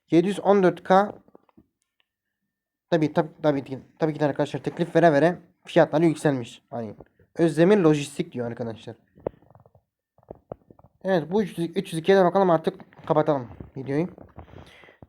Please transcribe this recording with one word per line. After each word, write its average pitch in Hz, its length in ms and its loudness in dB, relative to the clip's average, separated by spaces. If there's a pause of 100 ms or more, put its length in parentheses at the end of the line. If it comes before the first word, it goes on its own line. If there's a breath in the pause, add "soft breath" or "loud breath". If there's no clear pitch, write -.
(120)
yedi 170 160 4
yüz 185 120 -4
on 196 240 0
dört 175 200 0
K. 202 320 0 (1700)
Tabii, 156 240 0
tabii, 160 160 0 (140)
tabii 139 200 0
ki, 131 160 -12 (200)
tabii 156 140 0
ki 147 60 -10
de 151 60 0
arkadaşlar 139 340 -4
teklif 165 360 -6
vere 165 180 6
vere 160 260 2 (260)
fiyatları 160 400 2
yükselmiş. 143 640 -2
Hani 113 260 -12 (400)
Özdemir 165 420 4
Lojistik 151 540 0
diyor 120 160 -8
arkadaşlar. 117 480 -12 (2000)
Evet, 170 280 -2
bu 214 120 0
üç - 140 -10
yüz, 170 180 -4
üç 190 180 -8
yüz 160 60 -4
ikiye 196 180 4
de 185 60 6
bakalım 185 260 2
artık - 580 -4
kapatalım 151 400 0 (300)
videoyu. 139 300 -4 (1000 loud breath)